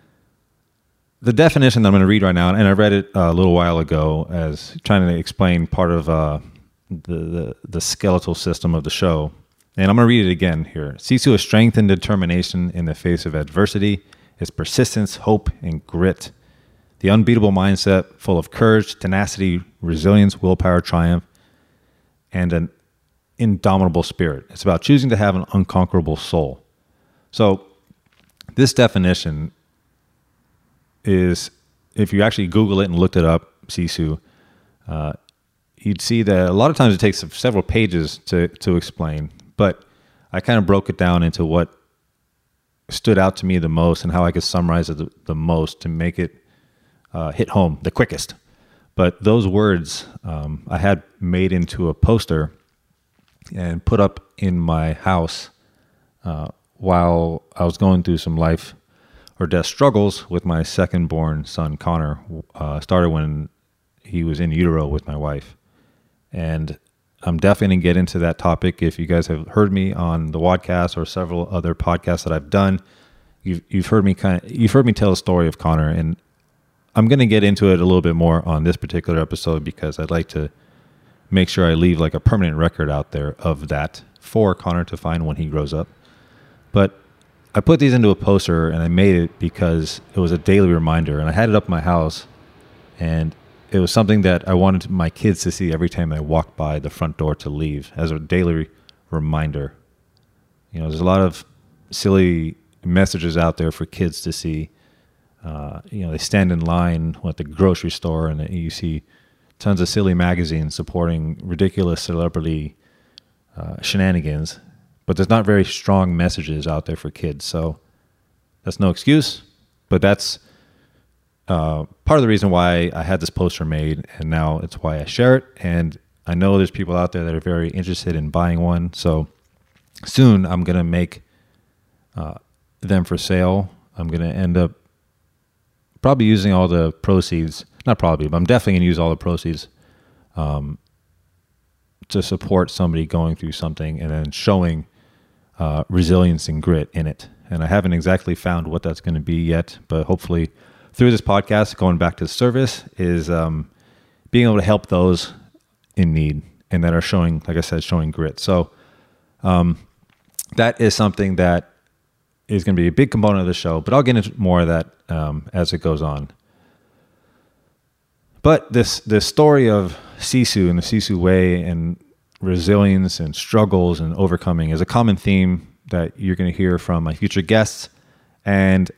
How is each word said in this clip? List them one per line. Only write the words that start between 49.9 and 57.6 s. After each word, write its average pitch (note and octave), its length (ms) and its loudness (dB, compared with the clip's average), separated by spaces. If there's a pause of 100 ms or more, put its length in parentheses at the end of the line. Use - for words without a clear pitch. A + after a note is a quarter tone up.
um, D#2 460 -10
I F2 100 -4
had F#2+ 240 2 (180)
made F2+ 320 0
into F2 360 -2
a D#2 60 -2
poster E2 580 0 (1040)
and F2 300 -8
put G#2+ 160 0
up G2 200 0 (180)
in F#2 200 -2
my D#2+ 340 -2
house, E2+ 580 -4 (760)
uh, D2+ 240 -8 (280)
while F2 640 0 (140)
I F2 80 -2